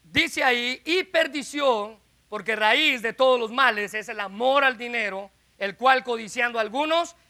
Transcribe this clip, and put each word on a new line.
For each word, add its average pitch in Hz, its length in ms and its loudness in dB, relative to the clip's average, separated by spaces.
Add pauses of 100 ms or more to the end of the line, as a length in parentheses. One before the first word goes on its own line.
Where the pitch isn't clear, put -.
dice 294 400 -2
ahí, 247 420 0
"y 349 180 0
perdición, 269 960 -2 (300)
porque 214 260 -6
raíz 254 460 2
de 220 120 -4
todos 262 260 4
los 220 120 -6
males 226 420 2
es 214 160 -8
el 220 100 -10
amor 233 440 0
al 254 140 2
dinero, 208 540 -6 (260)
el 196 200 -6
cual 262 260 4
codiciando 233 560 -4
algunos 302 560 -2 (140)